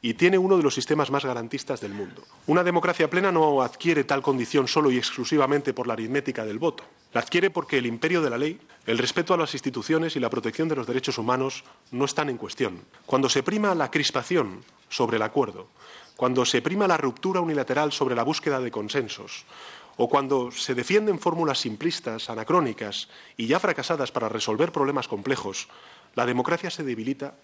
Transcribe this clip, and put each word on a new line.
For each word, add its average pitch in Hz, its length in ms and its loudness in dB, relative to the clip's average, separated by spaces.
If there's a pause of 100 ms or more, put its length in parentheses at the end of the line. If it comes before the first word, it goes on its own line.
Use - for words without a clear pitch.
y 117 140 -2
tiene 185 220 4
uno 190 200 4
de 165 60 4
los 135 100 4
sistemas 139 380 0
más 139 120 0
garantistas 123 560 -6
del 101 140 -10
mundo. 98 300 -10 (220)
Una 170 160 4
democracia 170 480 2
plena 185 220 2
no 151 300 4
adquiere 151 420 2
tal 139 180 0
condición 131 460 2
solo 147 240 4
y 123 60 4
exclusivamente 139 760 0
por 120 140 -4
la 117 60 -2
aritmética 120 500 -4
del 110 160 -6
voto. 160 240 -2 (300)
La 117 80 2
adquiere 185 280 2
porque - 280 -2
el 123 80 2
imperio 160 360 0
de 147 80 2
la 117 80 -2
ley, 156 220 -2 (260)
el 113 120 2
respeto 165 360 0
a 175 40 4
las 160 160 -2
instituciones 156 640 -2
y - 20 -2
la 120 100 0
protección 117 380 -2
de 156 80 0
los 117 120 -6
derechos 127 300 -2
humanos 127 460 -2 (280)
no 123 120 0
están 147 240 -2
en 123 100 -4
cuestión. 98 440 -4 (240)
Cuando 135 240 4
se 131 140 2
prima 208 320 2
la 147 140 0
crispación 127 760 -2 (240)
sobre 117 260 0
el 110 80 2
acuerdo, 107 460 -2 (480)
cuando 127 260 2
se 120 180 2
prima 190 240 0
la 175 120 4
ruptura 180 420 -2
unilateral 147 540 0
sobre 127 200 0
la 117 100 0
búsqueda 143 360 -2
de 120 120 -4
consensos, 107 720 -6 (520)
o 120 120 2
cuando 135 420 2
se - 220 -4
defienden 190 460 2
fórmulas 165 400 0
simplistas, 113 680 -4
anacrónicas 113 800 -2 (280)
y 113 100 -4
ya 156 120 4
fracasadas 156 520 0
para 113 180 -2
resolver 117 420 0
problemas 139 360 0
complejos, 107 600 -4 (480)
la 123 100 2
democracia 127 460 0
se 165 120 -8
debilita 131 600 -6